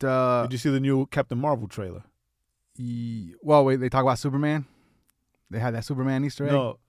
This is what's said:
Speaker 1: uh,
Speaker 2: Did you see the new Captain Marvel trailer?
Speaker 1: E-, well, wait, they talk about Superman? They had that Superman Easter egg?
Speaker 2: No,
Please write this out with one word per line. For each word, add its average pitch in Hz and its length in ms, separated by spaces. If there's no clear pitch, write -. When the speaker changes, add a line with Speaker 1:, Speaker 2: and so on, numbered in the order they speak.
Speaker 1:
uh, 127 380
Speaker 2:
Did 123 100
you 123 60
see 147 120
the 135 100
new 135 260
Captain 135 320
Marvel 127 300
trailer? 92 340
Speaker 1:
E-, 117 600
well, 147 240
wait, 135 120
they 127 120
talk 131 140
about 127 160
Superman? 147 480
They 107 120
had 117 140
that 117 100
Superman 131 400
Easter 143 220
egg? 143 40
Speaker 2:
No, 131 280